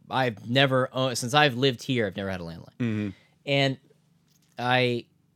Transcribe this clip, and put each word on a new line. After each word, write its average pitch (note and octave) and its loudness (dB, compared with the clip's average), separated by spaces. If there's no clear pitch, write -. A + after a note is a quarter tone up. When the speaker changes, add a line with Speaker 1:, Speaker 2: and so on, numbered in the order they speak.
Speaker 1:
I've B2 -4
never, C3 2
uh, C3 -2
since A#2+ -4
I've D3 4
lived B2+ 0
here, A#2+ 0
I've F2+ -8
never G2 -4
had F#2 -6
a F2 -10
landline. E2 -14
Speaker 2:
Mm-hmm. G#2+ -2
Speaker 1:
And C#3 2
I B2 2